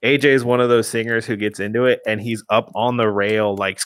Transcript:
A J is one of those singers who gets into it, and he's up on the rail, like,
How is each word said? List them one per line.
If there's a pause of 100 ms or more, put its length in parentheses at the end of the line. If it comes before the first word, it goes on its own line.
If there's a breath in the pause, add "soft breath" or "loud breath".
A
J
is
one
of
those
singers
who
gets
into
it,
and
he's
up
on
the
rail,
like,